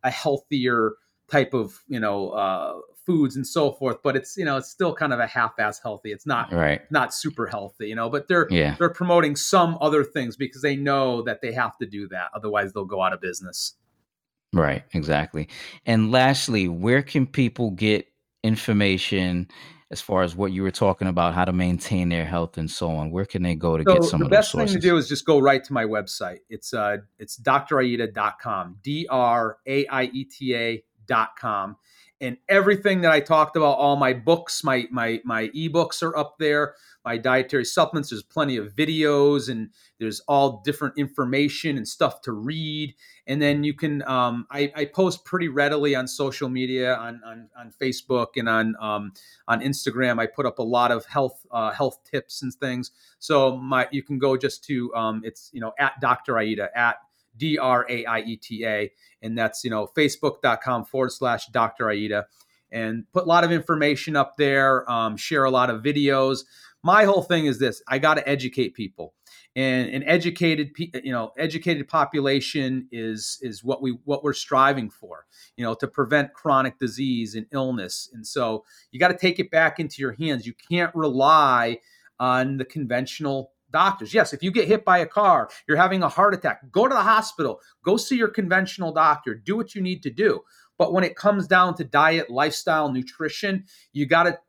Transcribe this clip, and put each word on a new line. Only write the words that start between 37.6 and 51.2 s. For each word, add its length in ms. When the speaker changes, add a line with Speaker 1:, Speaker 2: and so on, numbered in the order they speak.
Speaker 1:
supplements, 460
there's 120
plenty 320
of 180
videos, 760
and 220
there's 220
all 420
different 340
information 800
and 100
stuff 360
to 100
read. 640
And 140
then 240
you 80
can, 300
um, 460
I, 240
I 120
post 400
pretty 240
readily 460
on 120
social 400
media, 480
on, 300
on, 320
on 160
Facebook 640
and 100
on, 320
um, 320
on 100
Instagram. 580
I 100
put 180
up 140
a 40
lot 280
of 140
health, 460